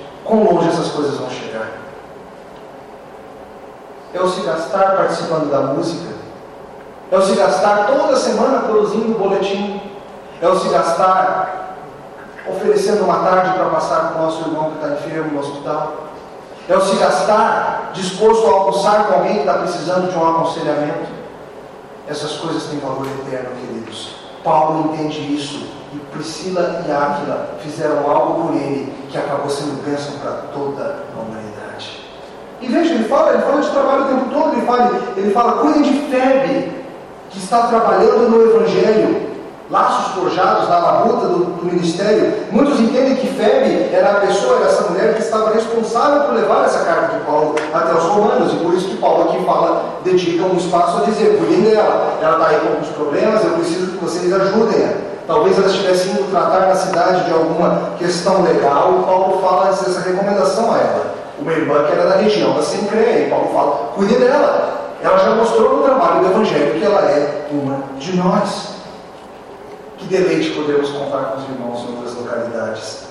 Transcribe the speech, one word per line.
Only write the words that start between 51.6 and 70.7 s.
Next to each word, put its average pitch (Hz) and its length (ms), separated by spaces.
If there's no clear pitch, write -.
dela, 214 600
ela - 160
tá - 100
aí - 120
com - 80
alguns - 220
problemas, 147 560
eu 170 60
preciso 170 400
que - 120
vocês 175 300
ajudem-a." 196 580
Talvez 180 320
ela 190 100
estivesse 185 420
indo 196 200
tratar 185 380
na 190 80
cidade 180 480
de 170 80
alguma 165 680
questão 180 440
legal, 170 580
e - 60
Paulo 190 360
fala 185 280
essa 190 320
recomendação 196 720
a - 60
ela. - 360
Uma 160 140
irmã 147 320
que - 80
era 175 160
da 190 80
região 185 380
da 151 60
Cencreia, 208 640
e - 20
Paulo - 240
fala, - 420
"Cuide 202 200
dela, - 760
ela 185 160
já 214 160
mostrou 226 440
no 277 60
trabalho - 420
do - 60
Evangelho 156 460
que 165 60
ela - 260
é 143 440
uma 143 240
de 185 200
nós." - 520
Que - 100
deleite 165 480
podemos 143 340